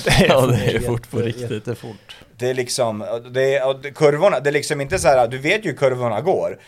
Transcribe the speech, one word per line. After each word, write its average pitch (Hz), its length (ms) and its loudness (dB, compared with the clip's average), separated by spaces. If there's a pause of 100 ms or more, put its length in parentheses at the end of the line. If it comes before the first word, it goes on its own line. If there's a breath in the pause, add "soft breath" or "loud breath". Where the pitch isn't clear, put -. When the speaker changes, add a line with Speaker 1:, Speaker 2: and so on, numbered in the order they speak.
Speaker 1:
det 170 60 0
är 180 180 4
Speaker 2:
Ja, 135 180 4
det 123 100 0
är 98 160 -2
Speaker 3:
Jätte-, 117 140 -2
Speaker 2:
fort 117 240 -6
på 127 80 -6
riktigt. 117 320 -6
Speaker 3:
jättefort. 113 680 -12 (200)
Speaker 4:
Det 127 140 -2
är 127 40 -2
liksom, 117 500 -4 (260)
det 131 260 2
är, 131 120 0
och 135 120 -2
det, 139 100 -12
kurvorna, 151 500 4
det 143 100 0
är - 20 4
liksom 147 280 -2
inte 143 180 -4
så 175 100 2
här, 127 200 6
du 131 100 -8
vet 185 260 0
ju 170 60 -2
hur 127 60 -6
kurvorna 123 440 0
går. 101 480 -2